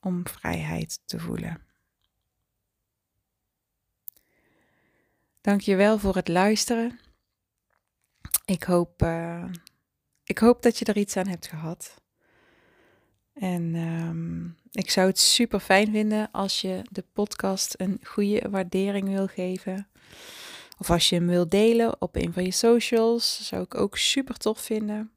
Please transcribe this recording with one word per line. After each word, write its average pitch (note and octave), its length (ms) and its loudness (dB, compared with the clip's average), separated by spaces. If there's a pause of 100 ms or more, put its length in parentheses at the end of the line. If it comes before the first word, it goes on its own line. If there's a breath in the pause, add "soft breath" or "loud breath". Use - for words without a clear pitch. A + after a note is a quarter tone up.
Om F3+ 260 -4
vrijheid E3 760 -6
te - 140 -10
voelen. - 420 -8 (3750)
Dank G3+ 200 2
je G3 140 2
wel G#3 240 4
voor G3 160 0
het F#3 120 -2
luisteren. G#3+ 720 2 (1500)
Ik F#3 180 -2
hoop, F3 380 0
eh, E3+ 440 -2 (760)
ik - 140 -6
hoop A#3+ 240 6
dat A#3+ 160 2
je A3+ 80 -4
er G#3 120 0
iets G3+ 200 -2
aan F#3+ 100 -2
hebt F3 200 -6
gehad. D#3+ 540 -12 (1300 soft breath)
En, F3 420 -4
ehm, E3 720 -6 (260)
ik - 180 -6
zou F#3+ 180 4
het F#3+ 120 0
super - 400 2
fijn G3+ 320 4
vinden G#3+ 400 0
als G3 300 -4
je F#3 200 -6 (100)
de F#3 120 -10 (100)
podcast G3 640 -4
een F#3 260 -2
goede G3+ 460 0
waardering G3 580 -2
wil G3 200 0
geven. F#3 600 -6 (880 loud breath)
Of - 120 -10
als E3+ 200 4
je F3+ 60 2
hem F3 120 4
wil F3 220 4
delen A3+ 520 4
op - 140 -6
een E3+ 180 -2
van F3+ 100 -2
je F#3 80 -2
socials, A#3 960 2
zou F#3 160 -4
ik - 120 -12
ook G3+ 220 -2
super - 400 0
tof G#3+ 220 -2
vinden. G#3+ 580 -6